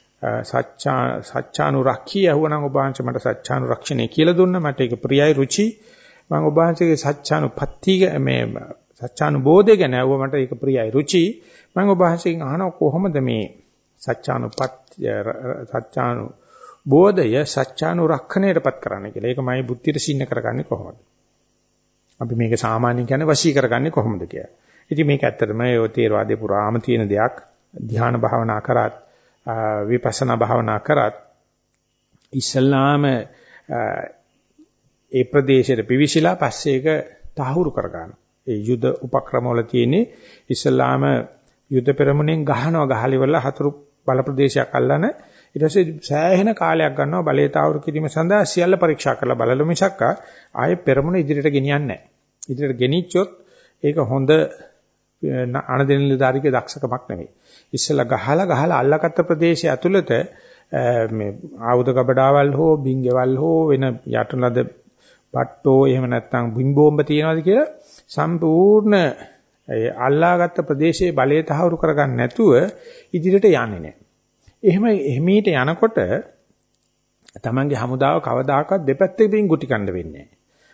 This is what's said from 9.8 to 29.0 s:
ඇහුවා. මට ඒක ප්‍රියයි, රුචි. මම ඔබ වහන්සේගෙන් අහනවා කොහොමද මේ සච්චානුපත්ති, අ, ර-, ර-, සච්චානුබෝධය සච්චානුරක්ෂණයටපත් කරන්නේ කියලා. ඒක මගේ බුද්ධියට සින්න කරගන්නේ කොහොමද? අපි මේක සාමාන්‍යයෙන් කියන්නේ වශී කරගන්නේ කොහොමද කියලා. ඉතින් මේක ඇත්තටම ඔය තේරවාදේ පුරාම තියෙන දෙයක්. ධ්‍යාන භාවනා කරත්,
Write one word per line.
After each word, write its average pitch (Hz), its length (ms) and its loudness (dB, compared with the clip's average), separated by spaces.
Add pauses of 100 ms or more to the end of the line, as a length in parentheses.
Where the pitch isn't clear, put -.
ඇහුවා. 131 260 0
මට 135 140 -4
ඒක 131 200 -2
ප්‍රියයි, 120 360 -2
රුචි. 147 320 2 (540)
මම 196 120 2
ඔබ 185 120 4
වහන්සේගෙන් 170 420 0
අහනවා 165 300 -4
කොහොමද 156 460 0
මේ 120 260 -2 (580)
සච්චානුපත්ති, 127 1000 -8
අ, 113 140 -4
ර-, 104 240 -8
ර-, 127 240 -10
සච්චානුබෝධය 131 1800 0
සච්චානුරක්ෂණයටපත් 160 1300 -2
කරන්නේ 101 340 -10
කියලා. 104 180 -6
ඒක 127 100 -6
මගේ 127 220 -4
බුද්ධියට 127 360 -4
සින්න 139 280 -4
කරගන්නේ 117 380 -4
කොහොමද? 98 340 -8 (1200)
අපි 117 140 -6
මේක 117 220 0
සාමාන්‍යයෙන් 120 500 0
කියන්නේ 143 220 0
වශී 156 260 2
කරගන්නේ 131 360 0
කොහොමද 107 340 -2
කියලා. - 280 -12 (380)
ඉතින් 151 160 0
මේක 139 160 2
ඇත්තටම 113 380 -2
ඔය 120 280 2
තේරවාදේ 107 480 0
පුරාම 107 440 -2
තියෙන 113 280 -2
දෙයක්. 104 280 0 (380)
ධ්‍යාන 113 420 -2
භාවනා 113 440 -2
කරත්, 117 340 0 (520)